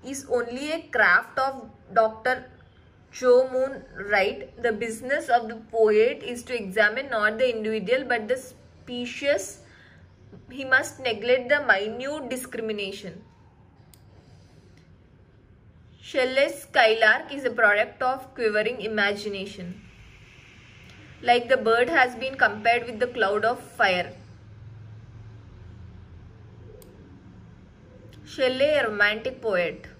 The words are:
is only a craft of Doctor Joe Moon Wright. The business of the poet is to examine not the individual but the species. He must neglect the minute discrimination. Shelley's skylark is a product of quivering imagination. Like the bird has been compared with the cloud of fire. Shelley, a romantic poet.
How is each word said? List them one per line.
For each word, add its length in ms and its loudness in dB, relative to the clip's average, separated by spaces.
is 240 -10
only 440 -4
a 160 -4
craft 500 2
of 320 -2
Doctor 560 0
Joe 400 6
Moon 320 -2
Wright. 400 0
The 120 0
business 560 -4
of 200 4
the 140 -12
poet 480 4
is 180 -8
to 180 -6
examine 500 0
not 280 0
the 160 2
individual 540 -2
but 180 -2
the 100 -2
species. 1200 -6
He 140 -10
must 360 0
neglect 480 0
the 180 4
minute 640 -2
discrimination. 920 -8
Shelley's 600 0
skylark 720 2
is 120 -8
a 60 0
product 520 2
of 320 -4
quivering 460 -2
imagination. 1000 -4
Like 260 4
the 80 6
bird 320 4
has 260 4
been 220 -8
compared 500 2
with 140 -8
the 80 0
cloud 360 0
of 160 0
fire. 520 0
Shelley, 500 0
a 140 2
romantic 520 -2
poet. 460 -2